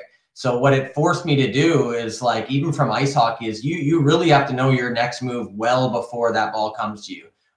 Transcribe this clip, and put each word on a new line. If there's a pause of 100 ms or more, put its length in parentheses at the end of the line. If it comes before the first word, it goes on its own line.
(340)
So
what
it
forced
me
to
do
is,
like,
even
from
ice
hockey,
is
you,
you
really
have
to
know
your
next
move
well
before
that
ball
comes
to
you, (300)